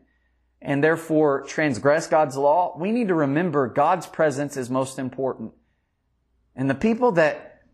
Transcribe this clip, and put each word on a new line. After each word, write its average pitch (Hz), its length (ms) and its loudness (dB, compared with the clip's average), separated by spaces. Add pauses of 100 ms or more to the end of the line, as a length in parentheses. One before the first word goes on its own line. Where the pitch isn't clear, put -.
(600)
and 143 220 -2
therefore 156 580 2
transgress 147 680 0
God's 156 280 2
law, 147 440 2
we 190 120 -4
need 233 180 -2
to 180 60 2
remember 147 520 0
God's 151 400 0
presence 143 500 -2
is 123 140 -8
most 131 260 -4
important. 127 540 -8 (1040)
And 135 140 -2
the 135 60 0
people 226 380 2
that, - 480 0 (120)